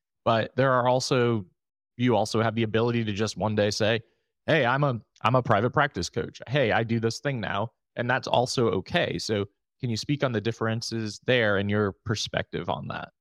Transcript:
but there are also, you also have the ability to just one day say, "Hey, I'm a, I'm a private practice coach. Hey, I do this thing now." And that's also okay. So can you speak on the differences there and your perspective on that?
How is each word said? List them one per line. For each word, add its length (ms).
but 320
there 160
are 160
also, 580
you 200
also 260
have 120
the 100
ability 400
to 80
just 240
one 180
day 160
say, 320
"Hey, 200
I'm 180
a, 160
I'm 120
a 80
private 280
practice 400
coach. 380
Hey, 240
I 100
do 180
this 200
thing 200
now." 300
And 140
that's 180
also 400
okay. 500
So 280
can 80
you 80
speak 280
on 80
the 80
differences 840
there 300
and 140
your 220
perspective 640
on 200
that? 320